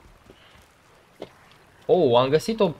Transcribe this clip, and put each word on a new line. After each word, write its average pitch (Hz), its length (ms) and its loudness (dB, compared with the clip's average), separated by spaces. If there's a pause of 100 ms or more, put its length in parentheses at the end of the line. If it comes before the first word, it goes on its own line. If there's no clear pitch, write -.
(1900)
Oh, 147 320 2
am 127 120 2
găsit 220 300 -2
o 202 80 2 (120)